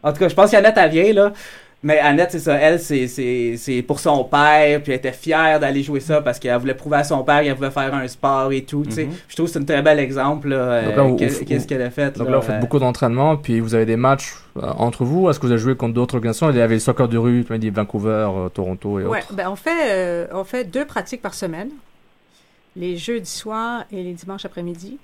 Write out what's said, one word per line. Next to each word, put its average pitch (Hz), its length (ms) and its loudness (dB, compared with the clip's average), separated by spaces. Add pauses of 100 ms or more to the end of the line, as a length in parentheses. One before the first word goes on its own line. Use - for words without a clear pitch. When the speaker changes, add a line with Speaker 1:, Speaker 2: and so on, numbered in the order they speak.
Speaker 1:
en 147 120 0
tout - 60 -10
cas, 180 80 4
je - 60 -2
pense 202 180 6
qu'Annette, 214 260 6
elle 165 120 6
vient, 180 220 4
là. 202 200 4 (500)
Mais 151 180 4
Annette, 151 320 4
c'est 165 80 -4
ça, 143 160 0
elle, 160 240 4
c'est, 135 260 -2
c'est, 123 500 -2
c'est 123 260 -4
pour 143 180 -4
son 143 240 2
père, 147 580 4
puis 147 100 -6
elle 127 60 -2
était 127 140 -4
fière 156 480 2
d'aller 139 240 0
jouer 143 160 -4
ça 151 220 0
parce 123 180 -2
qu'elle 123 180 0
voulait 131 160 -2
prouver 147 220 -2
à 143 80 2
son 143 180 -2
père 147 200 2
qu'elle 143 120 0
voulait 135 160 -4
faire 135 240 -4
un 131 140 -4
sport 135 420 0
et 135 140 -2
tout, 147 200 -4
tu 110 80 -8
sais. 156 120 -4
Speaker 2:
Mhm. 147 80 -8 (160)
Speaker 1:
Je - 80 -16
trouve 165 100 -2
que 160 60 -8
c'est 160 80 -4
un 139 40 -4
très 143 180 0
bel 151 180 4
exemple, 139 480 -2
là, 123 340 0
Speaker 3:
Donc 107 140 0
là, 139 60 4
Speaker 1:
euh, 135 40 6
Speaker 3:
vous, 127 100 4
Speaker 1:
qu'est-ce, - 240 0
Speaker 3:
vous, - 40 -6
Speaker 1:
qu'est-ce 143 240 -2
qu'elle 131 140 -2
a 123 80 -4
fait, 139 260 -4
Speaker 3:
donc 117 100 -4
Speaker 1:
là, 131 60 0
Speaker 3:
là, 135 60 4
vous 120 80 0
faites 107 100 -2
Speaker 1:
euh. 107 40 -2
Speaker 3:
beaucoup 127 200 0
d'entraînements, 131 560 2
puis 123 240 0
vous 113 140 -2
avez 113 120 4
des 113 100 2
matchs, 135 380 0 (220)
euh, - 60 -8 (160)
entre 120 260 -2
vous. 175 240 2
Est-ce 143 100 2
que 131 80 -2
vous 120 60 4
avez 113 80 2
joué 127 160 0
contre 117 180 -4
d'autres 123 220 0
organisations ? 117 340 0
Il 131 60 2
y 117 60 4
avait 113 120 4
le 110 60 2
soccer 127 280 2
de 117 100 0
rue, 120 280 2
tu 113 60 -8
m'as 113 60 -4
dit 110 120 -2
Vancouver, 107 560 -2 (100)
euh, 92 120 -4
Toronto 98 500 -6
et 92 60 -4
Speaker 4:
Ouais, 214 160 -2
Speaker 3:
autres. - 140 -12
Speaker 4:
ben, 185 140 -4
on 196 80 -8
fait, 320 340 -2
euh, 175 420 -2
on 190 120 -6
fait 254 200 -6
deux 254 220 -6
pratiques 233 360 -8
par 190 120 -10
semaine, 185 340 -8 (1040)
les 175 220 -8
jeudis 226 340 -6
soirs 226 600 -8
et 185 100 -10
les 180 120 -10
dimanches 190 320 -14
après-midi. 180 580 -12